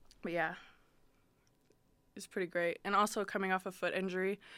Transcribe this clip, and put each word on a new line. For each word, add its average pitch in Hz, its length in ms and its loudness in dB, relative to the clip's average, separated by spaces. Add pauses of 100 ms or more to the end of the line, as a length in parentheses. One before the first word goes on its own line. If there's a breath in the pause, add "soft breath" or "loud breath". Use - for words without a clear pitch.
(240)
But, 170 80 -4
yeah, 165 220 0 (1600 soft breath)
it's 202 120 -12
pretty 185 200 -4
great. 170 380 0
And 202 100 2
also 208 300 4
coming 190 260 0
off 185 140 2
a 190 80 -4
foot - 200 0
injury, 190 460 0 (180 loud breath)